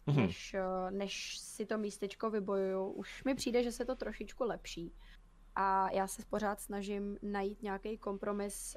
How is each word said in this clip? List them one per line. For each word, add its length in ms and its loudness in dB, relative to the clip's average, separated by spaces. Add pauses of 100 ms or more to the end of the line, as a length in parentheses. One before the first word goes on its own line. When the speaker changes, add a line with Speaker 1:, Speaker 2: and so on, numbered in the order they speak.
Speaker 1:
Mhm. 120 6
Speaker 2:
než, 360 2
eh, 360 0
než 480 -4
si 280 -6
to 120 0
místečko 520 -2
vybojuju. 600 2
Už 340 -8
mi 100 4
přijde, 280 4
že 100 2
se 120 -2
to 120 -2
trošičku 480 -4
lepší. 480 -4 (640)
A 360 4
já 140 4
se 240 -6
pořád 300 0
snažím 600 -2
najít 400 -2
nějaký 360 -4
kompromis, 800 -2